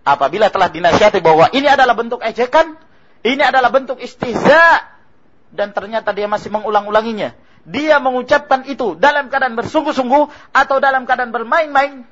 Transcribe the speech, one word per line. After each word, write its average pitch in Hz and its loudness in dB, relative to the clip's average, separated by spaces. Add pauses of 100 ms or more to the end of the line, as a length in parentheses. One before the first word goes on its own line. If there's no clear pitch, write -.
Apabila 143 0
telah 180 0
dinasihati 175 2
bahwa 160 4
ini 277 0
adalah 269 4
bentuk 233 -4
ejekan, 247 -2 (400)
ini 269 -2
adalah 254 2
bentuk 262 -2
istihza, 269 2 (720)
dan 202 -8
ternyata 208 -6
dia 208 -4
masih 208 -6
mengulang-ulanginya, 214 -4 (320)
dia 285 0
mengucapkan 254 -2
itu 247 -6
dalam 277 0
keadaan 254 -4
bersungguh-sungguh 285 -2
atau 269 0
dalam 262 0
keadaan 247 -4
bermain-main 277 -2